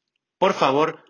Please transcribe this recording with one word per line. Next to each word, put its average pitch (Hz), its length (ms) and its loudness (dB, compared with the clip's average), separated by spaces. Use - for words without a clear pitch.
Por 190 140 2
favor, 156 560 -2